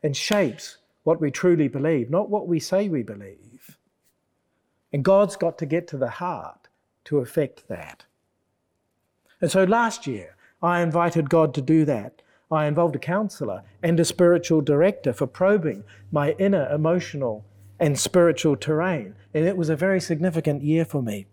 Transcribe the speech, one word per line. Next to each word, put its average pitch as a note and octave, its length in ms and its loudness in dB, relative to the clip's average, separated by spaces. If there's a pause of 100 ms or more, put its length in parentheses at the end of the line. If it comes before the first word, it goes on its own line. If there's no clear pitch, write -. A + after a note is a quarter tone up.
and C#3+ 120 -2
shapes - 600 -2 (260)
what E3 160 2
we D3 120 -2
truly E3 360 2
believe, C3+ 420 -2
not F3+ 200 -2
what G3+ 180 -2
we E3+ 120 0
say G3 300 -2
we D3+ 120 -2
believe. G2+ 760 -16 (1120)
And C#3 120 -2
God's G3 320 4
got E3+ 220 -2
to E3 80 -6
get E3+ 220 -2
to D3+ 100 -12
the B2+ 120 -2
heart - 580 -10 (380)
to D3 120 -2
effect C3 500 -4
that. - 380 -14 (1400)
And E3+ 80 0
so F#3+ 140 4
last A3 420 0
year, G2+ 300 -10 (260)
I F3 200 2
invited E3 480 0
God D#3+ 260 4
to D3 60 -4
do D#3 240 2
that. A#2 360 -4 (300)
I D3+ 160 0
involved D#3+ 280 0
a A2+ 40 -4
counsellor D3+ 640 -4 (180)
and E3 180 2
a E3 60 4
spiritual E3+ 560 4
director D3 500 2
for B2+ 160 -2
probing D#3+ 560 0 (280)
my D3 220 0
inner F#3+ 360 0
emotional D3 720 -2 (360)
and D3 200 2
spiritual E3 560 4
terrain. D#3 600 -2 (180)
And D#3 120 2
it F#3+ 120 0
was D#3+ 120 -2
a D#3+ 60 2
very F#3 240 0
significant D#3 600 -2
year D#3 240 2
for D3+ 160 -4
me. G#2 320 -6